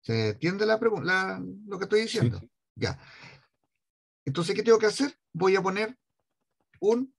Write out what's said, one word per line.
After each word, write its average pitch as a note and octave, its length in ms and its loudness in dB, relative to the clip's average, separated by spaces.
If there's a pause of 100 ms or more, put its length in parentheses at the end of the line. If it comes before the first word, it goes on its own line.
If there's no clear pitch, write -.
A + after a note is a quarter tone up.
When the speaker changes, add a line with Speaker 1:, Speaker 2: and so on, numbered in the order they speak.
Speaker 1:
¿Se A2 300 -2
entiende F#3 360 -2
la A3 140 2
pregu-, A3 200 0
la, F#3+ 400 -2 (260)
lo G3 120 -10
que F#3+ 60 -4
estoy G#3 160 2
Speaker 2:
Sí. A3+ 60 0
Speaker 1:
diciendo? A#2+ 360 0 (320)
Ya. - 260 -6 (1200)
Entonces, F3 320 -2
¿qué G3+ 80 -2
tengo A3+ 140 6
que A3 80 2
hacer? C4 300 0 (160)
Voy F#3+ 220 4
a F#3+ 80 2
poner G#3 340 -2 (840)
un A#3+ 380 0